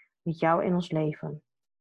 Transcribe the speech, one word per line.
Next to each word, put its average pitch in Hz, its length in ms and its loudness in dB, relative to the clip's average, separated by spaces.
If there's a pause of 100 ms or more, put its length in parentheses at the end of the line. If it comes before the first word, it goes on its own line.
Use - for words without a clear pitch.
(220)
met 165 160 -4
jou 165 260 2
in 180 100 2
ons 175 160 -2
leven. 156 520 -4 (380)